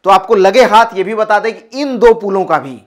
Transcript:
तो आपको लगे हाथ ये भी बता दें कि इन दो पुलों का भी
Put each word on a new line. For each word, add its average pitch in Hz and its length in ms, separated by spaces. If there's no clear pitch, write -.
तो 185 60
आपको 196 240
लगे 196 280
हाथ 208 340
ये 185 80
भी 214 100
बता 214 240
दें 220 160
कि 233 260
इन 277 180
दो 233 160
पुलों 196 300
का 160 140
भी 135 160